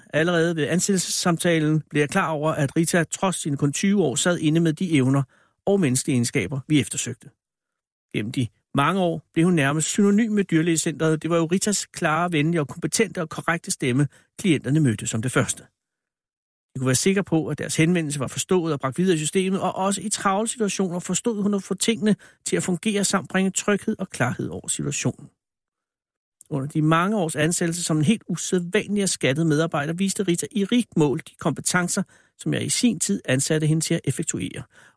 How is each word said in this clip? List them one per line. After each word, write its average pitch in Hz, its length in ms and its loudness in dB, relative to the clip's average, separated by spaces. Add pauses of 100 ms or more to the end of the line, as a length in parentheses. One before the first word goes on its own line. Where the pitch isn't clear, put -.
(120)
Allerede 170 440 2
ved 147 120 0
ansættelsessamtalen 165 1200 0
blev 147 100 0
jeg 143 80 2
klar 185 200 -2
over, 156 240 -2
at 143 240 0
Rita 165 280 2
trods 185 320 -2
sine 143 200 -4
kun 143 160 0
tyve 196 300 2
år 135 120 2
sad 175 240 0
inde 156 220 2
med 165 120 4
de 165 180 -2
evner 139 320 4 (440)
og 196 140 4
menneskelige 131 340 2
egenskaber, 123 540 0
vi 151 120 4
eftersøgte. - 500 -6 (840)
Gennem 113 200 -4
de 127 140 -2 (280)
mange 156 260 2
år 165 320 -2
blev 165 120 2
hun 180 100 4
nærmest 151 340 0
synonym 208 440 4
med 202 120 2
Dyrlægecentret. 160 800 0
Det 160 80 -2
var 170 60 2
jo 165 100 2
Ritas 190 400 0
klare, 170 460 -2
venlige 160 280 2
og 143 80 -2
kompetente 175 540 -2
og 160 60 -6
korrekte 170 420 -6
stemme, 139 380 0 (300)
klienterne 147 420 2
mødte 120 260 2
som 117 160 -4
det 123 100 -4
første. - 300 0 (1120)
De - 40 -8
kunne 131 80 -2
være 127 80 2
sikre 190 300 2
på, 160 220 0
at 139 120 -6
deres - 180 -6
henvendelse 160 440 2
var 120 60 -4
forstået 165 460 0
og 139 80 -4
bragt 131 180 -4
videre 185 160 4
i 156 40 0
systemet, 185 420 0
og 185 140 -2
også 196 260 -2
i 208 80 -8
travle 208 400 0
situationer 190 500 -2
forstod 202 440 -4
hun 202 120 2
at 196 80 -2
få - 120 -4
tingene 208 420 2 (280)
til - 120 -2
at 165 60 0
fungere 196 420 -2
samt 185 240 -2
bringe 190 220 0
tryghed 208 480 -2
og 190 120 -8
klarhed - 380 -2
over 90 200 -10
situationen. - 640 -4 (1200)
Under 143 180 -4
de 151 140 -2
mange 165 340 2
års 165 200 -2
ansættelse 170 460 0
som 165 140 0
en 156 80 2
helt 202 240 2
usædvanlig 185 720 -2
og 185 60 0
skattet 151 380 0
medarbejder, 156 460 0
viste 190 300 -2
Rita 180 280 0
i 202 140 0
rigt 240 320 0
mål 147 220 2
de - 220 -14
kompetencer, 175 640 -2 (360)
som 151 160 -2
jeg 120 100 -2
i - 40 -4
sin 214 320 0
tid 196 240 -2
ansatte 156 420 0
hende 156 180 2
til 165 100 0
at 165 100 -4
effektuere, - 580 -4 (340)